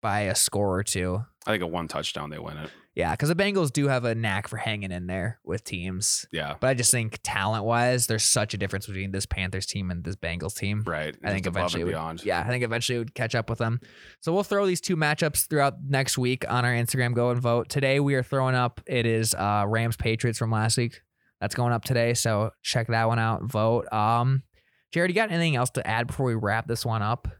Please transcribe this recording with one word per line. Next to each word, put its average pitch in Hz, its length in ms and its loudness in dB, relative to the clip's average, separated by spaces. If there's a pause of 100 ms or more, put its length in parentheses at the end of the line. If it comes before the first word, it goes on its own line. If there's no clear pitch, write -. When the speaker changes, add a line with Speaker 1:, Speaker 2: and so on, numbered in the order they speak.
Speaker 1:
by 104 180 0
a 98 160 0
score 101 420 0
or 95 60 0
two. 92 400 -2 (220)
Speaker 2:
I - 40 -2
think 104 140 2
a - 20 -2
one 82 220 -2
touchdown 73 420 -6
they 76 80 -10
win 78 200 -12
it. 78 120 -10 (240)
Speaker 1:
Yeah, 82 220 0
'cause 147 120 0
the 170 60 4
Bengals 196 380 2
do 143 160 2
have 127 160 0
a 117 100 2
knack 107 320 -2
for 110 120 -8
hanging 104 340 -4
in 90 160 -6
there 95 340 -4
with - 220 -6
teams. 92 680 -4
Speaker 2:
Yeah. 73 300 -4
Speaker 1:
But 123 80 2
I 135 60 2
just 120 180 2
think 113 320 -2
talent-wise, 117 800 2
there's 110 160 0
such - 320 2
a - 40 -4
difference 98 280 -4
between 98 240 -6
this 98 160 -4
Panthers 95 400 -4
team 95 240 -4
and 87 140 -4
this 85 100 -4
Bengals 85 420 -6
team. 107 300 -2
Speaker 2:
Right. 78 380 -4
Speaker 1:
I 101 60 -2
think 95 140 -2
Speaker 2:
Just 95 40 -2
above 87 140 -4
Speaker 1:
eventually 87 200 -2
Speaker 2:
and 87 80 0
Speaker 1:
it - 40 -2
would, 80 40 -4
Speaker 2:
beyond. 80 260 -8
Speaker 1:
yeah, 90 220 0
I - 20 -4
think 123 140 0
eventually 117 340 -2
it 117 40 -2
would 117 140 -8
catch 117 200 -4
up 117 160 -2
with 117 80 -4
them. 117 220 0 (400)
So 165 120 -2
we'll 196 120 2
throw 202 220 2
these 180 140 0
two - 160 0
matchups 151 520 0
throughout 139 340 2
next 135 360 0
week 127 300 0
on 123 160 2
our 123 80 2
Instagram 120 420 2
Go 120 160 4
and 123 100 2
Vote. 120 280 2
Today 135 300 2
we 139 160 4
are 131 80 2
throwing 131 320 2
up, 123 320 0
it 120 200 2
is, 113 280 2
uh, 104 320 2
Rams-Patriots 113 720 0
from 113 140 0
last 110 240 2
week. 120 240 -2 (440)
That's 101 100 -4
going 120 200 2
up 113 100 -2
today, 120 300 2
so 110 380 2 (100)
check 113 240 0
that 113 200 2
one 117 120 2
out. 113 240 0
Vote. 113 500 2
Um, 120 520 2 (480)
Jared, 175 180 2
you 175 40 -2
got 214 160 2
anything 165 260 2
else 123 160 2
to - 140 -4
add 117 200 0
before - 180 -2
we 123 100 2
wrap 110 320 0
this 117 200 -4
one 113 160 0
up? 113 260 -2 (100)